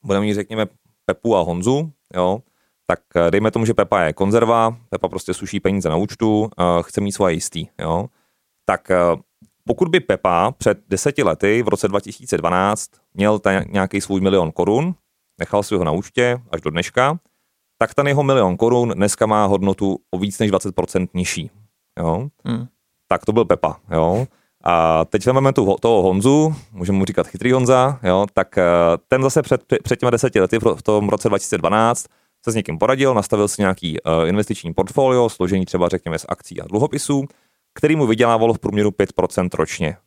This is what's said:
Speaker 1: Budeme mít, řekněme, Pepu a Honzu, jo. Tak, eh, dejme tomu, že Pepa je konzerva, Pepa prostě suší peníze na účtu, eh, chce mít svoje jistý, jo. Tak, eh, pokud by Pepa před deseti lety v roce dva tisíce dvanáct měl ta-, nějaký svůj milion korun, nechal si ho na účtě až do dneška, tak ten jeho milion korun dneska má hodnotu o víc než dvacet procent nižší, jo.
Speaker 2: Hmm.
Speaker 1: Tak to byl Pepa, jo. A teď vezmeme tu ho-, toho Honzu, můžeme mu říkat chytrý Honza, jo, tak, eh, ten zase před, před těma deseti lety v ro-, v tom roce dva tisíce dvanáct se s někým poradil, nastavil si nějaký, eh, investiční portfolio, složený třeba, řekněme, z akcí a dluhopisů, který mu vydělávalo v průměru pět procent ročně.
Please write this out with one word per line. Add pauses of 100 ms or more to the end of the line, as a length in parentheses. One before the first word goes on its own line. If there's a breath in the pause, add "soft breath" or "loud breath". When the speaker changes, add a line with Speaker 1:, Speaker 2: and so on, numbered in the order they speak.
Speaker 1:
Budeme
mít,
řekněme, (400)
Pepu
a
Honzu, (260)
jo. (480)
Tak, (160)
eh,
dejme
tomu,
že
Pepa
je
konzerva, (140)
Pepa
prostě
suší
peníze
na
účtu, (100)
eh, (200)
chce
mít
svoje
jistý, (140)
jo. (580)
Tak,
eh, (720)
pokud
by
Pepa
před (100)
deseti
lety
v
roce
dva
tisíce
dvanáct (240)
měl
ta-,
nějaký
svůj
milion
korun, (460)
nechal
si
ho
na
účtě (120)
až
do
dneška, (600)
tak
ten
jeho
milion
korun
dneska
má
hodnotu (120)
o
víc
než
dvacet
procent
nižší, (480)
jo. (160)
Speaker 2:
Hmm. (420)
Speaker 1:
Tak
to
byl
Pepa, (140)
jo. (400)
A
teď
vezmeme
tu
ho-,
toho
Honzu, (180 loud breath)
můžeme
mu
říkat
chytrý
Honza,
jo,
tak,
eh, (460)
ten
zase
před, (180)
před
těma
deseti
lety
v
ro-,
v
tom
roce
dva
tisíce
dvanáct (380)
se
s
někým
poradil,
nastavil
si
nějaký,
eh,
investiční
portfolio,
složený
třeba,
řekněme,
z
akcí
a
dluhopisů, (500 soft breath)
který
mu
vydělávalo
v
průměru
pět
procent
ročně. (100)